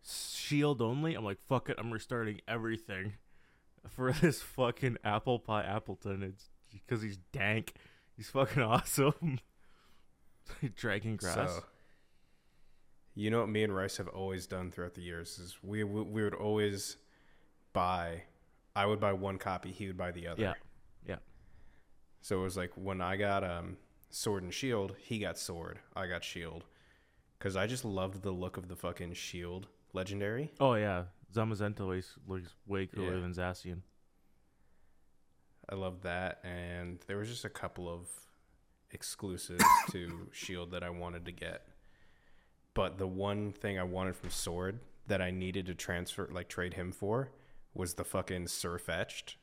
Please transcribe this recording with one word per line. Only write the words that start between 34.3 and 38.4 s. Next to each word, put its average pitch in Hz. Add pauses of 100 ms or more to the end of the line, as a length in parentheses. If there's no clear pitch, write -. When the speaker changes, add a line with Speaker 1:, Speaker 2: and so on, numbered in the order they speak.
Speaker 2:
I -
loved 92
that, 90
and 87
there 98
was 107
just 120
a 107
couple 90
of 87 (840)